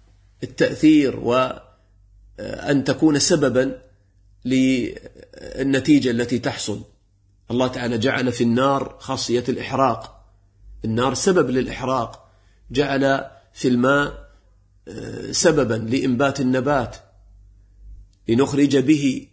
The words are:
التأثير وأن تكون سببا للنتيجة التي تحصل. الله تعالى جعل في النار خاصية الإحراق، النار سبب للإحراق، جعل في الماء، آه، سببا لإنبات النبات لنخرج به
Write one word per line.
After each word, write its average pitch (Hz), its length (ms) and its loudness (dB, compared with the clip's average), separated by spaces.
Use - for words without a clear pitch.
التأثير 151 800 2
وأن - 1600 -4
تكون 143 340 2
سببا 135 640 0
للنتيجة 131 1700 0
التي 120 280 0
تحصل. 110 420 -6
الله 127 180 0
تعالى 123 300 -4
جعل 127 340 0
في 120 120 -2
النار 131 560 0
خاصية 123 480 -2
الإحراق، 123 760 -4
النار 120 300 0
سبب 180 360 2
للإحراق، 127 760 -4
جعل 135 600 0
في - 160 -2
الماء، 135 640 0
آه، - 440 -12
سببا 143 420 2
لإنبات 127 680 0
النبات 127 560 0
لنخرج 135 480 2
به 139 560 2